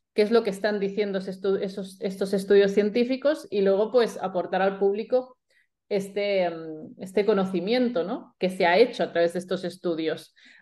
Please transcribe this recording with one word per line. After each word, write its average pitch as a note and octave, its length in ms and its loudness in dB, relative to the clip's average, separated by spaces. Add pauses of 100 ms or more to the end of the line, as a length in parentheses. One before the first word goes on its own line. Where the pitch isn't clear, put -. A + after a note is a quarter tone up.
(140)
qué G#3+ 80 4
es G#3 80 2
lo A3+ 140 4
que G#3 60 0
están G#3 300 -2
diciendo G3 380 -2
esos F#3+ 240 -8
estu-, G3 180 0
esos, F#3+ 400 -8
estos F#3+ 320 -4
estudios G3 400 4
científicos A#3+ 800 0
y G3+ 100 -2
luego, G3 320 2
pues, A3+ 300 2
aportar F#3 400 -2
al G3 160 0
público A3+ 580 -2 (540)
este, G3 540 0
em, D#3+ 540 -8
este G3 280 -2
conocimiento, G3 760 0
¿no? A#3 360 -8
Que F#3 100 0
se F#3 160 0
ha F3 140 4
hecho A#3+ 240 4
a E3 100 -2
través E3+ 220 2
de F3+ 60 -4
estos F#3 220 -6
estudios. E3 720 -6 (280)